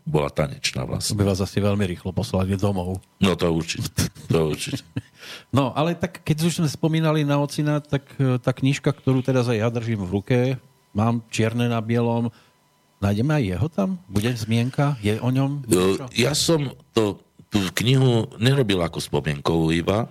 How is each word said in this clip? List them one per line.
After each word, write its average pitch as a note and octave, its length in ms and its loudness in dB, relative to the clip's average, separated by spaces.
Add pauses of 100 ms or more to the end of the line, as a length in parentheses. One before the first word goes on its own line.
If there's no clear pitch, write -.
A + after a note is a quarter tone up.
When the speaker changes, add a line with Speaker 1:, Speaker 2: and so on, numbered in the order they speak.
Speaker 1:
bola D2 320 -2
tanečná - 500 -4
vlastne. - 300 -4
Speaker 2:
By G2+ 160 2
vás F#2+ 160 0
asi - 160 -4
veľmi G2+ 240 0
rýchlo F2 240 -6
poslali F#2 480 -2
domov. F#2+ 480 -2 (140)
Speaker 1:
No F#2 180 2
to E2+ 160 2
určite, - 380 -4 (340)
to E2 240 2
určite. G2 320 -6 (160)
Speaker 2:
<laughs> - 0 - (520)
No, B2+ 240 0
ale D#3+ 200 0
tak, E3+ 320 -8
keď D#3 160 0
už E3 160 0
sme E3 140 0
spomínali D#3+ 500 0
na C#3+ 160 0
ocina, D3 440 0
tak, C#3+ 200 -2 (140)
e, C3 240 2
tá B2 100 -4
knižka, C3+ 400 0
ktorú C3 320 0
teraz B2+ 240 2
aj A#2 160 0
ja A2+ 80 2
držím A#2 320 -2
v F2+ 100 -4
ruke, G2+ 280 0 (520)
mám A#2 380 0
čierne A#2 400 0
na A#2 120 0
bielom, A#2 520 0 (640)
nájdeme G#2 380 0
aj D3 120 2
jeho F2+ 220 0
tam? F#3+ 200 -2 (180)
Bude G2+ 240 -2
zmienka? A#2+ 680 0
Je G#2+ 220 0
o B2 80 -2
ňom C3+ 220 2 (100)
Speaker 1:
E, A#2+ 80 -12
Speaker 2:
niečo? F#2+ 360 2 (100)
Speaker 1:
ja A#2+ 180 2
som D3+ 400 0 (200)
to, G#2+ 280 2 (260)
tú G#2 140 0 (140)
knihu B2 500 4 (140)
nerobil A#2 420 2
ako D#2+ 220 -4
spomienkovú D2 680 0
iba, F#2 400 0